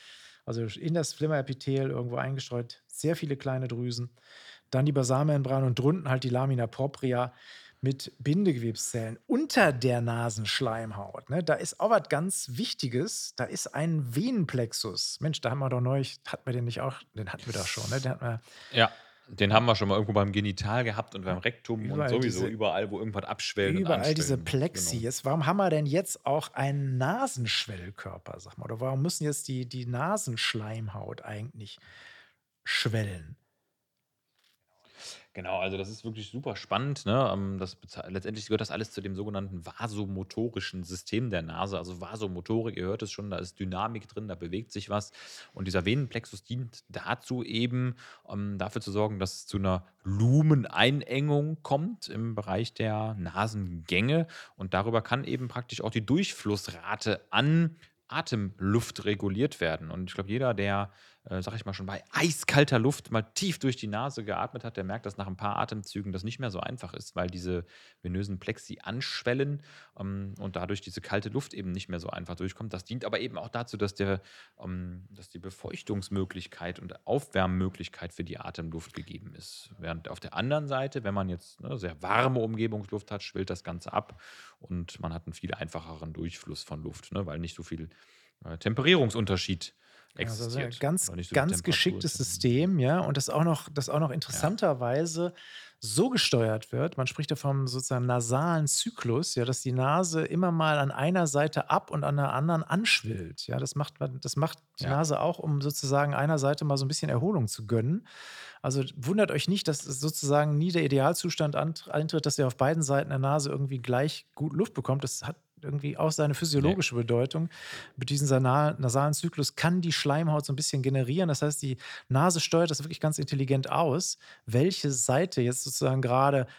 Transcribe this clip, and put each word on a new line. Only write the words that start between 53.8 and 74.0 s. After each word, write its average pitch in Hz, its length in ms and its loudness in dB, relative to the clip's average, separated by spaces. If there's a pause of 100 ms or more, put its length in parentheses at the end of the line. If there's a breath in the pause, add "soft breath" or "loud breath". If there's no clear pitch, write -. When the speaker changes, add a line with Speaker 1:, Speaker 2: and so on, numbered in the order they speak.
Speaker 2:
Und 95 180 -8
darüber 110 280 2
kann 135 240 -2
eben 131 240 -2
praktisch 123 320 -8
auch 113 100 -2
die 110 140 0
Durchflussrate 107 1200 0
an 156 460 4 (320 loud breath)
Atemluft 107 960 0
reguliert 104 540 0
werden. 80 320 0
Und 90 200 -6
ich - 20 -12
glaub, 98 160 -6
jeder, 123 240 0
der, 101 380 0 (320 soft breath)
äh, 92 180 -6
sag 101 140 -6
ich 107 100 -8
mal, 98 80 -6
schon 92 140 -8
bei 98 240 -8
eiskalter 143 640 4
Luft 123 320 2
mal 110 140 2
tief - 340 -2
durch 127 200 0
die 110 100 -8
Nase 117 360 -4
geatmet 98 400 -4
hat, 117 140 -10
der 98 60 -4
merkt, 104 240 -6
dass 104 100 -10
nach 98 80 -6
ein 92 120 -6
paar 104 200 -4
Atemzügen 104 540 -4
das 90 120 -6
nicht 117 140 -6
mehr 120 140 -6
so 95 80 -6
einfach - 340 -8
ist, - 220 -12
weil 90 160 -2
diese 90 340 -4 (380 loud breath)
venösen 92 340 -4
Plexi - 460 -8
anschwellen, 135 800 -2 (360 loud breath)
ähm, 98 400 -6
und 98 160 -6
dadurch 92 260 -4
diese 92 200 -12
kalte 104 280 -2
Luft 123 260 -6
eben 92 160 -6
nicht 95 180 -6
mehr 90 100 -6
so 82 120 -10
einfach 87 240 -8
durchkommt. 92 380 -8
Das 87 120 -8
dient 120 200 -8
aber 107 160 -2
eben 110 180 -6
auch 113 100 -8
dazu, 120 260 -6
dass 101 200 0
der, 98 260 0 (420 loud breath)